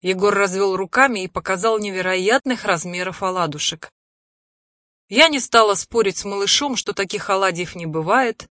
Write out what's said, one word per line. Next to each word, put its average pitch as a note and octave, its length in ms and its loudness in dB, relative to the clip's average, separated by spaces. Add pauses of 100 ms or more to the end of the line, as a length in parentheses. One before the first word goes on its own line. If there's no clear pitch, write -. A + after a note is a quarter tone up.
Егор F#3+ 320 2
развёл G3 440 2
руками G#3 480 2
и F#3 40 -8
показал F#3+ 520 -2
невероятных G3 840 0
размеров F3+ 600 -4
оладушек. E3 680 -4 (1160)
Я C4+ 180 4
не D4 140 0
стала A3 340 4
спорить G3 440 0
с - 60 -8
малышом, G3+ 520 0
что - 160 -6
таких G3 360 -4
оладьев F#3+ 460 0
не E3+ 120 -10
бывает. F#3+ 680 0